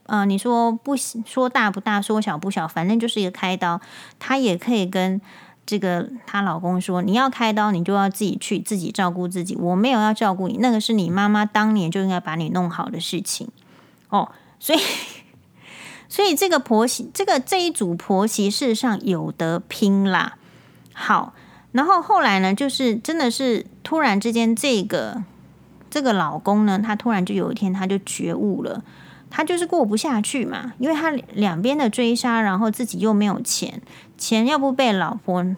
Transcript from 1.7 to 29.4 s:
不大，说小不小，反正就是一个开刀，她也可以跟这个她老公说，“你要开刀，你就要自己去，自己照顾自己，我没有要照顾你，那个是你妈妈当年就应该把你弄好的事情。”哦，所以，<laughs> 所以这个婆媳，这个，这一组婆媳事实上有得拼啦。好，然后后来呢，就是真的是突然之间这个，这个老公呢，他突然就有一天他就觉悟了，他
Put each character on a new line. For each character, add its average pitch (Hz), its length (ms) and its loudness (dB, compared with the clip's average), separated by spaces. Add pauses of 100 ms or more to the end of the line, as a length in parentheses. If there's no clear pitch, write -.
不 190 80 -6
大， 202 220 0
说 214 200 0
小 185 160 -4
不 190 140 -4
小， 170 160 -2
反 165 200 -2
正 226 120 4
就 226 80 0
是 226 120 -4
一 196 60 0
个 180 60 -4
开 185 260 -2
刀， 175 240 -2 (380)
她 262 180 -2
也 220 200 2
可 240 160 -2
以 208 120 2
跟 190 340 0 (460)
这 208 140 -2
个 175 300 -2 (160)
她 202 160 -2
老 175 180 -2
公 180 200 0
说 180 240 -2
，“你 185 100 0
要 262 160 2
开 233 220 0
刀， 208 200 2
你 170 120 0
就 190 100 0
要 196 160 2
自 196 140 -6
己 208 160 -2
去， - 200 -4
自 196 180 -4
己 170 140 -6
照 185 200 0
顾 180 160 -4
自 180 160 -4
己， 180 140 -8
我 175 180 0
没 214 140 2
有 247 100 2
要 214 140 4
照 208 200 0
顾 185 140 -4
你， - 120 -4
那 247 100 4
个 220 100 2
是 226 140 -2
你 185 160 2
妈 196 180 2
妈 208 180 4
当 214 280 2
年 180 160 2
就 190 120 -2
应 190 60 0
该 180 120 0
把 160 160 -6
你 165 140 -4
弄 180 200 0
好 170 200 -6
的 165 100 -8
事 170 220 -6
情。” - 280 -8 (600)
哦， - 200 0 (300)
所 302 160 2
以， 311 40 4 (600)
<laughs> - 720 -20
所 - 140 0
以 359 120 4
这 381 140 2
个 320 100 4
婆 233 260 2
媳， 247 280 -4
这 392 120 -2
个， 339 140 2
这 359 240 0
一 349 80 0
组 175 240 -2
婆 196 320 2
媳 202 240 0
事 269 160 -2
实 226 80 2
上 220 300 0
有 156 260 0
得 165 280 -2
拼 196 500 2
啦。 - 280 0 (560)
好， - 400 0 (380)
然 262 140 2
后 359 160 4
后 381 180 4
来 214 200 4
呢， 190 140 2
就 277 140 0
是 247 300 0
真 320 200 -4
的 254 140 2
是 240 340 0 (160)
突 320 180 -2
然 220 200 2
之 233 120 0
间 226 240 2
这 226 280 2
个， 170 400 -4 (640)
这 302 120 -4
个 262 120 2
老 156 240 0
公 208 280 2
呢， 196 120 2
他 214 180 0
突 233 140 -2
然 190 160 0
就 202 80 -4
有 185 180 0
一 - 40 -4
天 190 180 -2
他 190 140 -2
就 196 120 0
觉 175 340 -6
悟 190 300 -2
了， - 200 -6 (460)
他 - 140 -2